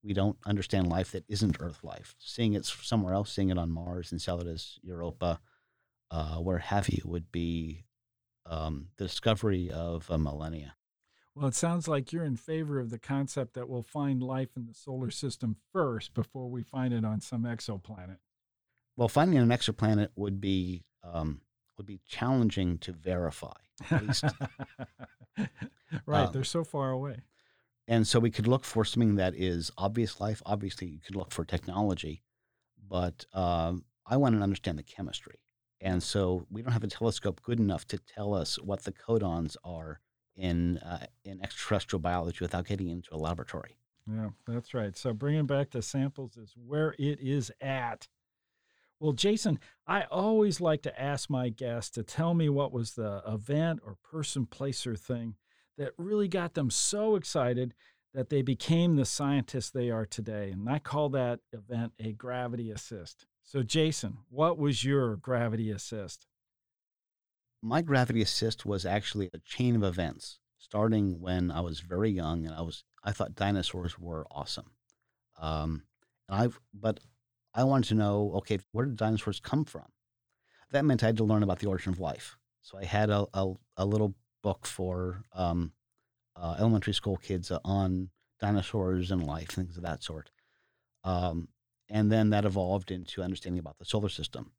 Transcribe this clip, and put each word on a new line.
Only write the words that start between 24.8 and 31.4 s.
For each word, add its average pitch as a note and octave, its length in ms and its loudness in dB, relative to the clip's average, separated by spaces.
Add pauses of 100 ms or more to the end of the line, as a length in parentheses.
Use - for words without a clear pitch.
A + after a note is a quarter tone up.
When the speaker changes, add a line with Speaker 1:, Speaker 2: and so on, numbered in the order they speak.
Speaker 2:
Right, D3 200 4
Speaker 1:
Um, F2+ 60 -2
Speaker 2:
they're C3 120 -2
so - 200 -2
far C#3 260 -2
away. C3 320 -6 (680)
Speaker 1:
and A2+ 180 6
so - 120 4
we A#2 120 6
could A2 180 0
look B2+ 160 2
for A2+ 200 2
something A2 320 4
that F#2 180 2
is F2 440 0
obvious G#2+ 420 0
life. G#2+ 240 -4
Obviously, G2+ 440 -4
you D2+ 160 -12
could F#2+ 120 -8
look - 140 -6
for - 140 -4